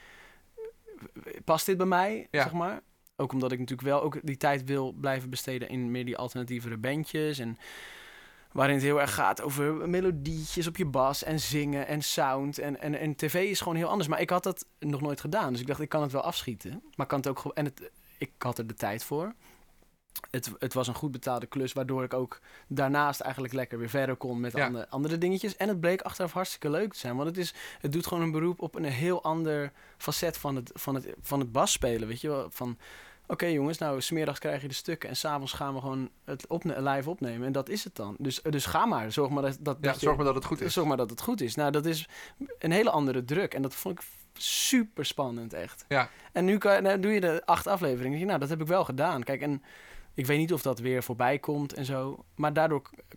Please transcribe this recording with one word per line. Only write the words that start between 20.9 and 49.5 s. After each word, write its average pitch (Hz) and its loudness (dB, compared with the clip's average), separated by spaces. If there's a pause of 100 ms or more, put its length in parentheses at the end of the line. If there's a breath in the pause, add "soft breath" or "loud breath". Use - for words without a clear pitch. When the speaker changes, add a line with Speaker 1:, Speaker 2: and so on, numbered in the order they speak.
Speaker 1:
goed 151 -4
betaalde 123 -4
klus, 131 -2
waardoor 131 -2
ik 127 -4
ook 127 -2 (280 loud breath)
daarnaast 143 4
eigenlijk 127 -6
lekker 127 -4
weer 117 -4
verder 135 0
kon 123 -4
met 120 -2
Speaker 2:
Ja. 143 2
Speaker 1:
ande-, 120 -4
andere 151 0
dingetjes. 185 0
En 196 0
het 196 0
bleek 175 4
achteraf 180 -4
hartstikke 180 -4
leuk 190 0
te - -16
zijn. 123 -4
Want 143 0
het 175 -4
is, 170 -4 (260 loud breath)
het 143 -2
doet 165 0
gewoon 170 0
een 165 2
beroep 165 0
op 165 -4
een 165 -4
heel 156 0
ander 156 0 (260 loud breath)
facet 156 -2
van 139 -2
het, 127 -6
van - -4
het, 127 -4 (140)
van 143 -2
het 123 -2
basspelen, 120 2
weet 117 -6
je 151 -4
wel. 135 -2
Van, 123 -6 (480 loud breath)
oké - -2
jongens, 156 2
nou, 139 0
's - -2
middags 156 0
krijg 147 -4
je 143 -6
de 131 -8
stukken - -6
en 127 -6
's - -2
avonds 143 -2
gaan 139 -4
we 127 -4
gewoon 131 -4 (140)
het 139 -8
opne-, 165 -2
live 139 0
opnemen. 123 -4
En 139 0
dat 135 -2
is 208 -4
het - -14
dan. 104 -6
Dus, 135 -2
dus 147 0
ga 175 4
maar. 113 0
Zorg 139 2
maar 143 2
dat, 135 0
dat, 147 -2
Speaker 2:
Ja, 143 2
Speaker 1:
dat 135 4
je 143 2
Speaker 2:
zorg 151 6
maar 147 2
dat 135 6
het 131 -2
goed - -2
is. 175 -2
Speaker 1:
Zorg 170 2
maar 139 4
dat 120 0
het 117 -10
goed 233 0
is. 113 -2
Nou, 147 2
dat 147 2
is 160 0 (500 loud breath)
een 165 0
hele 214 6
andere 131 2
druk. 151 0
En 135 0
dat 135 -2
vond 185 -4
ik - -14 (360)
super - 2
spannend, 120 -2
echt. 87 -10
Speaker 2:
Ja. 131 4 (220 loud breath)
Speaker 1:
En 180 4
nu 196 6
kan, 196 6
nou, 196 6
doe 208 4
je 208 4
de 170 4
acht - 4
afleveringen. 135 2
Denk 151 0
je, 185 0
nou, 185 2
dat 139 0
heb 160 -2
ik 156 -2
wel 175 4
gedaan. 139 0
Kijk, 135 -2
en 143 0 (520 loud breath)